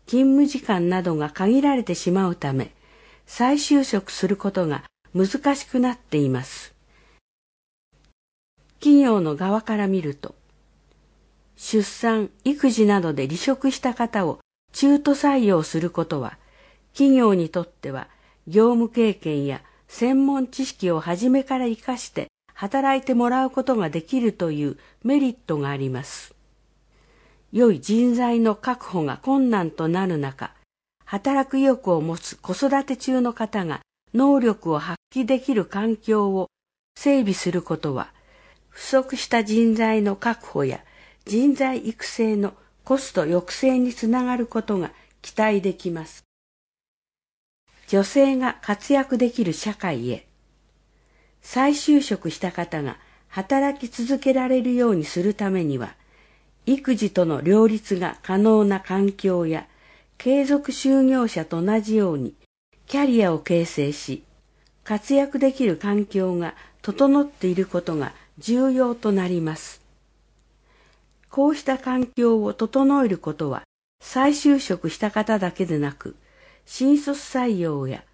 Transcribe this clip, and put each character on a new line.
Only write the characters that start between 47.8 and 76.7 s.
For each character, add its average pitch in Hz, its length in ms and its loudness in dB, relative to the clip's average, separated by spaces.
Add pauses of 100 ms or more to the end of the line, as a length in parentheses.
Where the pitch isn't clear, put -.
女 196 160 2
性 269 340 2
が 254 260 -4
活 208 300 -4
躍 269 240 0
で 233 140 2
き 240 140 -2
る 170 80 -2
社 208 220 -8
会 123 360 -6
へ。 - 160 -10 (1120)
再 277 320 0
就 294 300 4
職 175 280 -4
し - 80 -10
た 180 120 -6
方 165 320 -6
が 139 140 -8 (320)
働 277 500 -2
き 233 100 -10
続 254 300 -4
け 269 140 2
ら 254 160 -2
れ 262 120 2
る 247 140 0
よ 240 160 2
う 190 60 2
に 156 80 -2
す 175 180 -4
る 202 120 0
た 196 160 -4
め 185 140 0
に 139 140 -2
は、 - 160 -10 (720)
育 262 280 0
児 208 160 -2
と 180 160 2
の 151 160 -2
両 214 260 6
立 208 300 -4
が 175 240 -6
可 185 160 -2
能 214 260 6
な 196 160 0
環 196 320 -2
境 180 340 -2
や、 160 200 -6 (500)
継 269 280 2
続 285 280 0
就 269 320 2
業 254 240 2
者 160 160 -6
と 165 160 -6
同 214 200 0
じ 214 160 -2
よ 185 180 2
う 143 40 -2
に 123 160 -6 (520)
キ 277 120 -4
ャ 285 80 2
リ 233 180 4
ア 170 100 2
を 156 40 -2
形 170 260 0
成 147 280 -4
し、 139 300 -10 (600)
活 214 320 -4
躍 277 240 0
で 269 140 2
き 262 140 -2
る 165 100 0
環 202 300 -2
境 185 300 -2
が 170 180 -6 (280)
整 277 380 2
っ 285 40 2
て 233 240 -6
い 180 60 0
る 185 120 0
こ 175 160 -4
と 160 140 -6
が 139 160 -6 (260)
重 254 340 0
要 254 220 0
と 220 180 -2
な 185 160 0
り 175 120 -2
ま 160 160 -4
す。 - 260 -18 (1500)
こ 277 200 2
う 302 80 2
し - 80 -12
た 262 140 -2
環 254 280 -2
境 226 380 2
を 208 100 -4
整 269 500 2
え 226 40 2
る 180 100 -2
こ 156 160 -8
と 151 160 -6
は、 - 140 -8 (360)
再 269 300 0
就 285 280 4
職 180 300 -4
し - 100 -8
た 208 120 -2
方 214 280 -2
だ 180 140 -2
け 185 140 -4
で 160 120 -2
な 143 140 -2
く、 - 240 -16 (500)
新 277 300 2